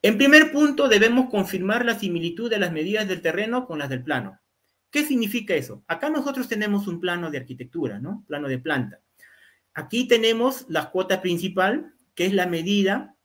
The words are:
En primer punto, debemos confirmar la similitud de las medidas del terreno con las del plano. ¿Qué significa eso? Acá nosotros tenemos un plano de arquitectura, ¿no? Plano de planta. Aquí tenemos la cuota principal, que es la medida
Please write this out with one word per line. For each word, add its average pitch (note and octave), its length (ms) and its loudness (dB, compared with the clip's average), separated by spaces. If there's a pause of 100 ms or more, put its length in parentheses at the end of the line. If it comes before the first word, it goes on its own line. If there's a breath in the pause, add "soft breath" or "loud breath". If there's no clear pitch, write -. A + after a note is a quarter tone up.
En G#3 160 4
primer D4+ 360 8
punto, C#4+ 340 4
debemos A#3 420 4
confirmar G3 540 -2
la A#3 160 0
similitud E3+ 500 -4
de G#3+ 100 0
las F3 120 0
medidas G3 340 -2
del F#3 160 -4
terreno A3 460 -2
con D#3 120 -8
las C#3 100 -6
del B2+ 120 -4
plano. B2 380 -6 (500)
¿Qué D4 160 0
significa A3+ 500 -2
eso? B2+ 320 -6
Acá E3 220 -4
nosotros C4 400 -4
tenemos G#3 360 -2
un E3+ 140 -6
plano F3 320 -4
de C#3+ 60 -8
arquitectura, B2 600 -8
¿no? F3 300 -10
Plano D3 220 -8
de B2+ 100 -4
planta. B2+ 400 -4 (760 soft breath)
Aquí A#3+ 320 -4
tenemos A#3 600 2
la D#3 240 -2
cuota F#3 300 0
principal, F#3 720 -2 (200)
que F3 120 -2
es F#3+ 80 0
la F#3 120 2
medida F#3+ 800 0